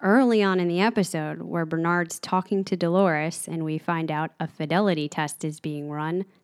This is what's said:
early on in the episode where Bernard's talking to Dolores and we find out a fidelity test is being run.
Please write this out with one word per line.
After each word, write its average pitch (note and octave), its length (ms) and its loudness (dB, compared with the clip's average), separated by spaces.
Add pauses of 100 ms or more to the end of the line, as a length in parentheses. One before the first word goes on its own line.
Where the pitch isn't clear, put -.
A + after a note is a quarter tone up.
early A3+ 420 4
on F#3+ 160 4
in F3+ 80 2
the F3 140 2
episode E3+ 600 0
where E3+ 220 -4
Bernard's E3+ 540 -2
talking F#3+ 460 -2
to F#3+ 120 -4
Dolores E3+ 720 2
and D#3+ 180 -4
we D#3 140 -2
find D#3+ 320 -4
out D#3 300 -2
a D#3 80 -4
fidelity D#3+ 600 0
test - 360 -4
is D#3 160 -6
being D3 300 -6
run. D#3+ 340 -2 (200)